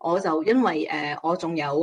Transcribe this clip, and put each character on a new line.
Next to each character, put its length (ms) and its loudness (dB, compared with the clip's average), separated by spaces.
我 180 0
就 240 0
因 180 4
為， 320 2
誒， 300 -4
我 140 0
仲 200 -4
有， 100 -2